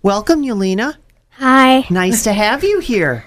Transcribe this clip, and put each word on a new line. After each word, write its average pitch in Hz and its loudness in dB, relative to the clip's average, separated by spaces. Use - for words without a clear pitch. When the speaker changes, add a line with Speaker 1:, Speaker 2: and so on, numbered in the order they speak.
Speaker 1:
Welcome, 240 0
Yelena. 214 -2
Speaker 2:
Hi. 262 4
Speaker 1:
Nice 185 0
to 214 0
have 214 -2
you 403 0
here. 151 -2